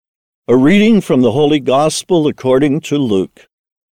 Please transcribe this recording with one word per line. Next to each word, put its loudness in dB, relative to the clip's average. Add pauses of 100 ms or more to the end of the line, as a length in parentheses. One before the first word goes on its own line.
(480)
A 2
reading 2
from 0
the 2
Holy 0
Gospel -2
according -2
to -4
Luke. -4 (460)